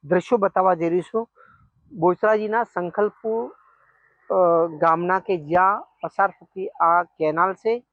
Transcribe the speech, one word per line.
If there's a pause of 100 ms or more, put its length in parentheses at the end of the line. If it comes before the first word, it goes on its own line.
દ્રશ્યો
બતાવવા
જઈ
રહી
છું. (680)
બોચરાજીના
સંખલપુર, (800)
અ,
ગામના
કે
જ્યાં (200)
પસાર
થતી
આ
કેનાલ
છે